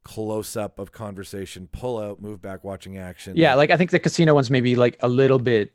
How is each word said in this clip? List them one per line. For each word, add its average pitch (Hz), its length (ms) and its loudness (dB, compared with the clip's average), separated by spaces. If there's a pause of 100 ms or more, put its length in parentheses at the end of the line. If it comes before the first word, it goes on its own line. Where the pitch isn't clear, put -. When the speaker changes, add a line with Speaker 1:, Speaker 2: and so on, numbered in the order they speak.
Speaker 1:
close 107 520 -8
up 104 220 -8
of 98 120 -12
conversation, 98 800 -14
pull 123 280 -8
out, 104 240 -10
move 104 180 -14
back, 95 240 -14
watching 95 320 -12
action. 90 400 -12
Speaker 2:
Yeah, 160 140 4
Speaker 1:
Like 139 180 4
Speaker 2:
like, 185 60 4
I - 20 2
think 170 140 2
the 175 80 2
casino 160 340 2
one's 135 180 4
maybe, 123 240 2
like, 120 260 2
a 120 80 2
little 131 300 4
bit, 117 360 2